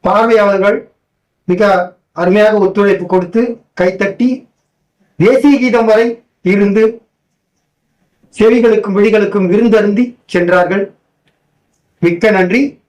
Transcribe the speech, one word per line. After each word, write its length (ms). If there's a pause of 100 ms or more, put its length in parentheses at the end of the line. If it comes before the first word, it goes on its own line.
பார்வையாளர்கள் 720 (680)
மிக 140 (500)
அருமையாக 460
ஒத்துழைப்பு 480
கொடுத்து, 360 (380)
கைத்தட்டி, 480 (920)
தேசிய 400
கீதம் 320
வரை 160 (360)
இருந்து 420 (1500)
செவிகளுக்கும் 600
விழிகளுக்கும் 500
விருந்தருந்தி 580 (220)
சென்றார்கள். 560 (1200)
மிக்க 280
நன்றி. 320 (260)